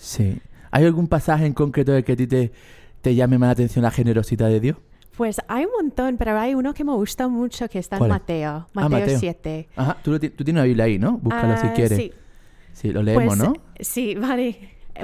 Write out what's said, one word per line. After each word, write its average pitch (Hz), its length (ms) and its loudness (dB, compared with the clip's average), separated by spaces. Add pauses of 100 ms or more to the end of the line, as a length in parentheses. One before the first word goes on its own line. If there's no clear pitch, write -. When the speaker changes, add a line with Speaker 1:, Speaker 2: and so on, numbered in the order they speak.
Speaker 1:
Sí. - 400 -4 (300)
¿Hay 147 120 4
algún 170 240 2
pasaje 156 380 2
en 147 80 0
concreto 139 400 0
de 131 100 2
que 127 100 0
a - 40 0
ti 127 100 0
te, 123 240 0 (500)
te 127 140 2
llame 127 220 4
más 123 100 4
la 123 60 6
atención 120 300 0
la 113 80 2
generosidad 113 580 0
de 110 100 4
Dios? 131 160 -2 (400)
Speaker 2:
Pues 226 320 -4
hay 240 160 -2
un 415 80 -2
montón, 262 460 -2
pero 220 200 0
hay 240 160 0
uno 269 200 -2
que 302 100 -6
me 285 80 -2
gusta 240 380 -2
mucho 240 400 -4
que 190 100 -6
está 185 160 -8
en 196 40 -4
Speaker 1:
¿Cuál 220 120 2
es? 185 40 2
Speaker 2:
Mateo, 160 360 -4
Speaker 1:
Ah, 160 220 -10
Speaker 2:
Mateo 147 260 0
Speaker 1:
Mateo. 135 200 0
Speaker 2:
siete. 156 580 -6
Speaker 1:
Ajá, 131 260 -2
tú, 147 80 -2
lo 156 80 0
ti-, 151 120 -6
tú - 120 -10
tienes 165 160 0
la 131 60 4
Biblia 117 180 2
ahí, 107 160 2
¿no? 123 180 2
Búscalo 113 380 0
si 113 120 0
Speaker 2:
Ah, - 60 0
Speaker 1:
quieres. 110 240 2
Speaker 2:
sí. - 140 -4 (640)
Speaker 1:
Sí, 104 180 -6
lo 107 100 -2
leemos, 110 220 4 (140)
Speaker 2:
Pues, - 20 2
Speaker 1:
¿no? 196 140 2 (260)
Speaker 2:
sí, 220 360 -4
vale. 247 560 -4 (320)